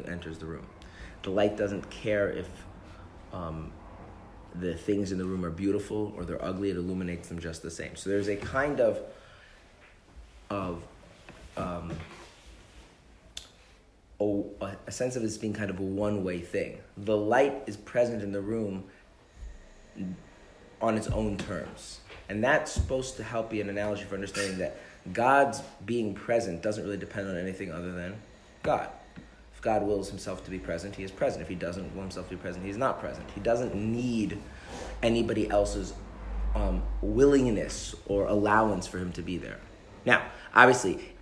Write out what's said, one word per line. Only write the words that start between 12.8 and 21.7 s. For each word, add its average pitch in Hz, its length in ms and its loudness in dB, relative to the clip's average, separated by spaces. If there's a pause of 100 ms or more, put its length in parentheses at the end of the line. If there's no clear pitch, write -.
a, 104 220 2 (440)
a 107 60 -8
sense 127 240 -2
of 117 60 -2
this 110 140 0
being 107 160 -2
kind 101 180 -2
of 95 100 -4
a - 20 -4
one-way 95 580 0
thing. - 380 -4 (180)
The 107 200 2
light 117 500 4
is 104 100 -6
present 117 460 2
in 101 80 -4
the 101 100 -2
room 98 440 -2 (2000)
on 113 160 4
its 107 120 -2
own 107 280 2
terms. - 640 -8 (280)